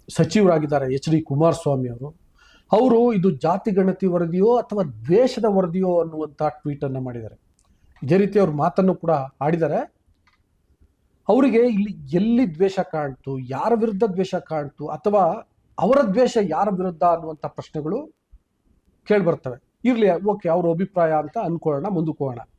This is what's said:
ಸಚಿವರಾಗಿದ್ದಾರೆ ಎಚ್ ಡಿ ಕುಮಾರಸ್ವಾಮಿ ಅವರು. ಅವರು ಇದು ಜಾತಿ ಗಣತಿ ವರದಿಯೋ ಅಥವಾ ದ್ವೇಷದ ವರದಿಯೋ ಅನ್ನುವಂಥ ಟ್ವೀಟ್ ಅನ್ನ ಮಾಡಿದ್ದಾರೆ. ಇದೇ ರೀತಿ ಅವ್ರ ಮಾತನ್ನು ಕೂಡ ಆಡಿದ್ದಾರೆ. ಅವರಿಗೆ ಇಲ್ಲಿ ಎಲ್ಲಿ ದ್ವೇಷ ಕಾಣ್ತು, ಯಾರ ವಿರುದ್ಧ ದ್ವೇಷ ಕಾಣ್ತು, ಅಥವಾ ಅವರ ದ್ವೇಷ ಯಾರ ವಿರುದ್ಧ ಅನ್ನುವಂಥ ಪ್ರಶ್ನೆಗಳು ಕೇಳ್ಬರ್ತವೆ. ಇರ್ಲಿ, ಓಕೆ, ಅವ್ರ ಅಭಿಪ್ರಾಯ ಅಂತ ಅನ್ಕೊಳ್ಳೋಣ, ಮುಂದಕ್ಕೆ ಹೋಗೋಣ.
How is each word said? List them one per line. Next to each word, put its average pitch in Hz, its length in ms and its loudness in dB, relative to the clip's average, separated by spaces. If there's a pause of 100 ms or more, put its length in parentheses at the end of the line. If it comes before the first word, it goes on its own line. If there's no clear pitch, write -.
(160)
ಸಚಿವರಾಗಿದ್ದಾರೆ 156 800 2
ಎಚ್ 135 160 -4
ಡಿ 160 120 2
ಕುಮಾರಸ್ವಾಮಿ 143 680 0
ಅವರು. 127 320 -14 (500)
ಅವರು 240 420 4
ಇದು 190 180 2
ಜಾತಿ 170 400 -2
ಗಣತಿ 190 340 0
ವರದಿಯೋ 180 500 0
ಅಥವಾ 208 280 -2
ದ್ವೇಷದ 175 640 0
ವರದಿಯೋ 185 520 0
ಅನ್ನುವಂಥ 156 440 -6
ಟ್ವೀಟ್ 147 400 -6
ಅನ್ನ 131 140 -4
ಮಾಡಿದ್ದಾರೆ. 120 420 -10 (640)
ಇದೇ 151 140 2
ರೀತಿ 202 220 2
ಅವ್ರ 185 120 4
ಮಾತನ್ನು 170 440 0
ಕೂಡ 165 160 -2 (300)
ಆಡಿದ್ದಾರೆ. 160 600 -2 (1300)
ಅವರಿಗೆ 240 280 4
ಇಲ್ಲಿ 196 580 0
ಎಲ್ಲಿ 220 400 2
ದ್ವೇಷ 190 240 0
ಕಾಣ್ತು, 139 600 -6
ಯಾರ 131 360 -4
ವಿರುದ್ಧ 214 280 -2
ದ್ವೇಷ 185 320 -2
ಕಾಣ್ತು, 151 520 -8
ಅಥವಾ 202 340 0 (580)
ಅವರ 233 180 4 (160)
ದ್ವೇಷ 240 280 2
ಯಾರ 180 300 -2
ವಿರುದ್ಧ 180 320 -4
ಅನ್ನುವಂಥ 165 420 -2
ಪ್ರಶ್ನೆಗಳು 156 680 -8 (960)
ಕೇಳ್ಬರ್ತವೆ. 160 560 0 (220)
ಇರ್ಲಿ, 208 380 2
ಓಕೆ, 202 260 -2
ಅವ್ರ 170 200 2
ಅಭಿಪ್ರಾಯ 165 440 0
ಅಂತ 151 300 -2
ಅನ್ಕೊಳ್ಳೋಣ, 156 440 -2
ಮುಂದಕ್ಕೆ 160 360 -4
ಹೋಗೋಣ. 123 160 -6 (200)